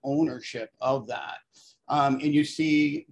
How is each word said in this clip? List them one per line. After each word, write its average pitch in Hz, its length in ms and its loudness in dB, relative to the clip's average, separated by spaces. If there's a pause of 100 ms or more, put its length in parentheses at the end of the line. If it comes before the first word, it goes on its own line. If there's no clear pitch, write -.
ownership 135 680 -2 (100)
of 131 260 0
that. 110 320 -10 (500)
Um, 139 260 2
and 143 200 0
you 147 80 6
see 151 680 0